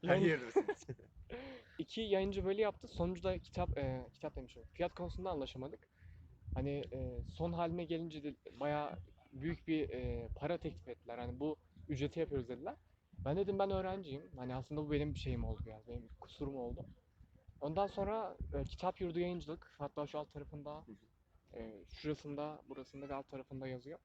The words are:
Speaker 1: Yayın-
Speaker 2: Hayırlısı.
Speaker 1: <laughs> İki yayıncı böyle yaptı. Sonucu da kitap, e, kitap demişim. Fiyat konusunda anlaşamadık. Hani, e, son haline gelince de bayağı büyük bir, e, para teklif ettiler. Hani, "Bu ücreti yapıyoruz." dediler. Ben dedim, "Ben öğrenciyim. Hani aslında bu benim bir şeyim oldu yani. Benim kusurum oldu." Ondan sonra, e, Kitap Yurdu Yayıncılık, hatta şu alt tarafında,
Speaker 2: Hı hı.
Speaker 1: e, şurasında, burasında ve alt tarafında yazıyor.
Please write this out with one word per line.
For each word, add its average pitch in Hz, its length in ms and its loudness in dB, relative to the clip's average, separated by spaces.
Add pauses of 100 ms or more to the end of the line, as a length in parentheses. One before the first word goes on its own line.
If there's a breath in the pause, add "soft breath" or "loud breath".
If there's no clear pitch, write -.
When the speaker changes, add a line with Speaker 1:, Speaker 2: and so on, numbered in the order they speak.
Speaker 1:
Yayın- 180 200 8
Speaker 2:
Hayırlısı. 156 420 6
Speaker 1:
<laughs> - 1120 -8
İki 160 220 -4
yayıncı 196 440 4
böyle 196 180 4
yaptı. - 260 2
Sonucu 175 340 0
da 185 160 4
kitap, - 400 0
e, 131 240 2 (100)
kitap - 240 -6
demişim. 123 260 -10 (100)
Fiyat 175 220 0
konusunda 180 360 -2
anlaşamadık. 135 580 -4 (680 loud breath)
Hani, 139 380 2
e, 127 280 -2 (100)
son 170 220 0
haline 170 320 2
gelince 160 380 -2
de 147 120 -2 (260)
bayağı 147 380 2 (340)
büyük 156 360 -2
bir, 151 220 4
e, 120 440 -2
para 156 240 0
teklif - 300 -6
ettiler. 120 300 -8
Hani, 123 220 -4
"Bu 151 160 2 (320)
ücreti 143 320 0
yapıyoruz." 135 280 2
dediler. 139 280 -4 (480)
Ben 143 120 4
dedim, 196 220 4
"Ben 196 120 6
öğrenciyim. 185 520 0 (140)
Hani 127 180 -2
aslında 147 320 0
bu 147 60 0
benim 147 220 4
bir - 40 -4
şeyim 123 260 2
oldu 110 220 0
yani. 107 220 -10
Benim 120 200 -6 (120)
kusurum 139 360 -4
oldu." 120 300 -4 (760)
Ondan 160 260 2
sonra, 202 500 0 (160)
e, - 120 2
Kitap - 360 -2
Yurdu 175 200 0
Yayıncılık, 170 580 -2
hatta 147 280 -2
şu 151 120 -4
alt 151 140 -6
tarafında, 147 420 -8
Speaker 2:
Hı 151 180 -12
hı. - 680 -18
Speaker 1:
e, 110 340 -8
şurasında, 151 760 -4
burasında 135 400 -10
ve 139 60 -4
alt 139 140 -6
tarafında 131 400 -8
yazıyor. 131 360 -8